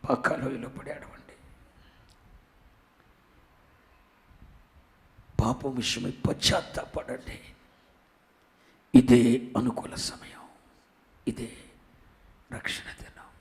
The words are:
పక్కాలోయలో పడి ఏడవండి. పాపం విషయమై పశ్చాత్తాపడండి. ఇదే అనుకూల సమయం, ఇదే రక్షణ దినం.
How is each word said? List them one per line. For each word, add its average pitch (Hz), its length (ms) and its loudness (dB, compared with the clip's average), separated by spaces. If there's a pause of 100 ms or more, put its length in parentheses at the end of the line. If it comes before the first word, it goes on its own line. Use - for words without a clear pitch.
(100)
పక్కాలోయలో 123 580 -2
పడి - 220 -14
ఏడవండి. - 420 -16 (4000)
పాపం 127 340 2
విషయమై 113 360 -2
పశ్చాత్తాపడండి. - 1300 -2 (1500)
ఇదే 123 600 8
అనుకూల 117 380 -2
సమయం, - 540 -10 (800)
ఇదే - 280 -8 (960)
రక్షణ - 320 -6 (160)
దినం. - 260 -20 (140)